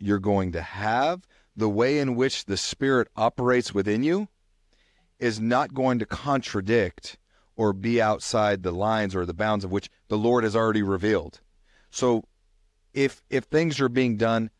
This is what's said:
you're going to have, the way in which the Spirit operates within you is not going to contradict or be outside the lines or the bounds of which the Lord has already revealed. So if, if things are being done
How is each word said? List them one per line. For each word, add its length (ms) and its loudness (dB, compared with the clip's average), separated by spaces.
you're 180 0
going 340 0
to 100 -6
have, 600 -2
the 120 0
way 300 2
in 180 0
which 300 -2
the 100 -2
Spirit 600 0
operates 580 0
within 280 0
you 260 0
is 220 -2
not 340 0
going 240 0
to 80 -2
contradict 1120 -2
or 180 0
be 260 0
outside 600 0
the 100 -2
lines 420 -2
or 120 -2
the 80 -6
bounds 280 -2
of 80 -8
which 200 -4
the 80 0
Lord 280 2
has 120 0
already 260 2
revealed. 580 0
So 340 0
if, 340 -2
if 160 -2
things 360 0
are 100 2
being 260 0
done 440 0